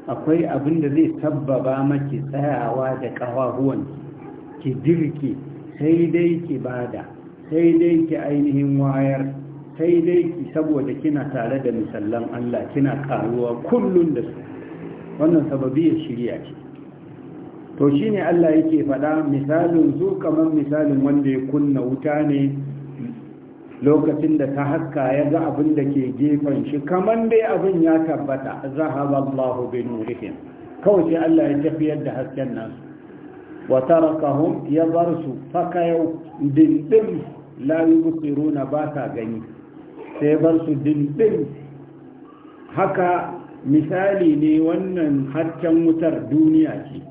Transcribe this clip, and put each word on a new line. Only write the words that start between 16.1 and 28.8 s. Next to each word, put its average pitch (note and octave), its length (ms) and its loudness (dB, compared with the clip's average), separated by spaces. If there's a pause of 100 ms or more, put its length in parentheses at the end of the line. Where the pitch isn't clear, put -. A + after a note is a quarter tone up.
ce. - 120 -16 (1200)
To C#3+ 120 4
shi G#3 200 2
ne G3+ 100 0
Allah E3+ 380 4
yake D#3+ 240 4
faɗa, C#3+ 480 0
misalin D3+ 680 2
zu F#3 220 0
kamar D#3+ 320 2
misalin C#3+ 500 2
wanda C#3 300 4
ya C3 160 0
kunna C#3+ 340 2
wuta D3 460 0
ne C#3 240 2 (1300)
lokacin D3+ 580 4
da C#3 100 0
ta C#3 200 -2
haska C#3+ 480 -2
ya D3 160 2
ga E3 160 0
abin D3+ 300 0
da C#3 80 0
ke C3+ 340 0
gefen C#3+ 480 0
shi, C#3+ 160 -4
kamar G#3+ 480 0
dai A3 160 4
abin F#3 340 0
ya D#3+ 220 4
tabbata, C#3 560 -4 (160)
"Zahaba C#3 480 -2